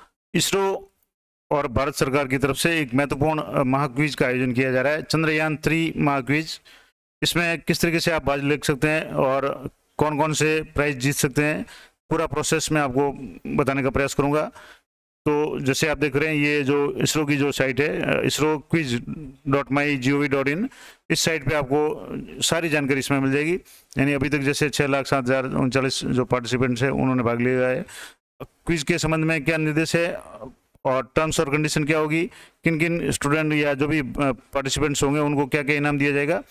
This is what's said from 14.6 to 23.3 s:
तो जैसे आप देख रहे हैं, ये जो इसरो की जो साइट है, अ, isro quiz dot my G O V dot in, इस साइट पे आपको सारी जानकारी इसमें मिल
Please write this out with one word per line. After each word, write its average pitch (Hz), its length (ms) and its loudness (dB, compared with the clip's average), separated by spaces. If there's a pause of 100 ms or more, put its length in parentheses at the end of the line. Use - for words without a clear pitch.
तो 147 340 0
जैसे 135 280 0
आप 147 100 0
देख 139 180 0
रहे 151 120 2
हैं, 151 160 2
ये 147 180 2
जो 143 300 2
इसरो 135 340 0
की 143 100 2
जो 139 160 2
साइट 131 280 0
है, 170 220 -2
अ, 143 260 0
isro 147 320 0 (140)
quiz 131 260 0 (480)
dot 135 240 0
my 143 300 0
G 131 100 2
O 143 140 2
V 139 80 -2
dot 139 220 0
in, 226 120 -2 (420)
इस 165 100 0
साइट 156 280 -2
पे 156 60 2
आपको 147 540 0 (340)
सारी 165 260 0
जानकारी 143 320 0
इसमें 139 200 0
मिल 135 120 2